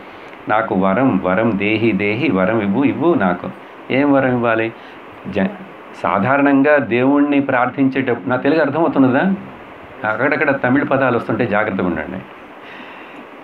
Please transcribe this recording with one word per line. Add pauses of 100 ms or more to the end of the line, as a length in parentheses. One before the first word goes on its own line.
(480)
నాకు
వరం,
వరం
దేహి
దేహి,
వరం
ఇవ్వు,
ఇవ్వు
నాకు. (400)
ఏం
వరం
ఇవ్వాలి? (560)
జ-, (540)
సాధారణంగా
దేవుణ్ణి
ప్రార్థించేటప్పుడు,
నా
తెలుగు
అర్థమవుతున్నదా? (760)
అక్కడక్కడ
తమిళ
పదాలు
వస్తుంటే
జాగ్రత్తగా
ఉండండి. (1300)